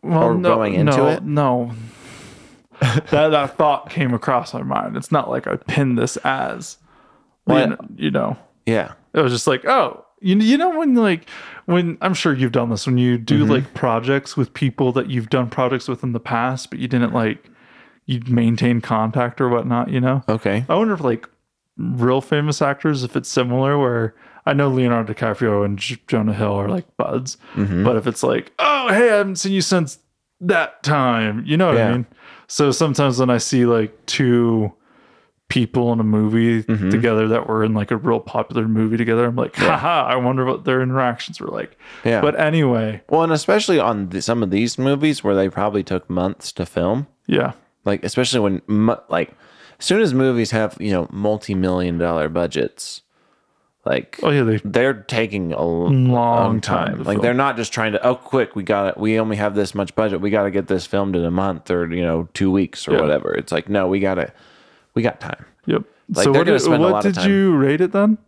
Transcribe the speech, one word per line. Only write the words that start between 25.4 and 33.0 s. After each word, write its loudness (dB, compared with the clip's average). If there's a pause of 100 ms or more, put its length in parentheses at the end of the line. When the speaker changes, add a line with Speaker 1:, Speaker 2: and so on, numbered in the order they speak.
Speaker 1:
and -4
J-, -8
Jonah 0
Hill -2
are, -2
like, -4 (100)
buds, -4 (180)
Speaker 2:
Mm-hmm. 0
Speaker 1:
but 4
if 0
it's -2
like, -2
"Oh, 0
hey, 4
I 4
haven't -2
seen -2
you 2
since 0 (440)
that 0
time," 0
you 2
know 4
what 4
Speaker 2:
Yeah. 4
Speaker 1:
I 2
mean? -2 (440)
So 2
sometimes 2